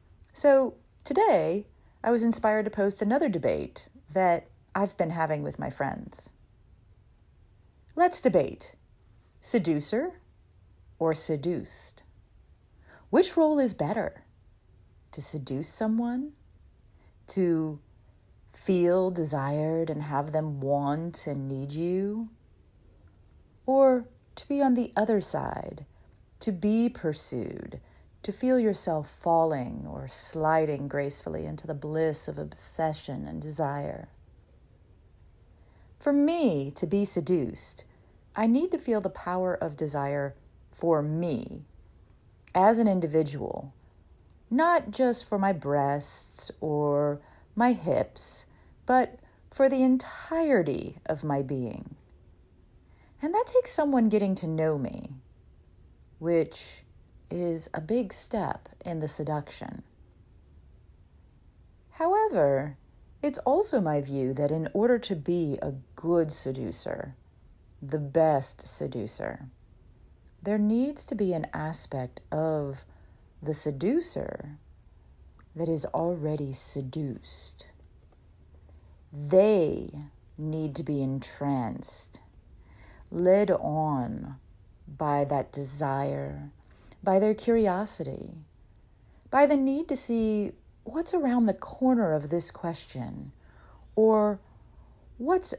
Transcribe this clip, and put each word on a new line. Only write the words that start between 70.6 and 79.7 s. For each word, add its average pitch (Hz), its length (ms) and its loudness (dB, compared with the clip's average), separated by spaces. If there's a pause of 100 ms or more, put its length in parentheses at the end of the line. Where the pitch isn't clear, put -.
to - 100 -6
be 190 180 0
an 156 180 -2
aspect 151 680 -8 (100)
of 151 540 -2 (580)
the 151 100 -4
seducer 151 1040 -4 (1000)
that 160 140 -2
is 156 160 -2
already 151 680 -2
seduced. - 1160 -10 (1500)
They 180 760 4 (460)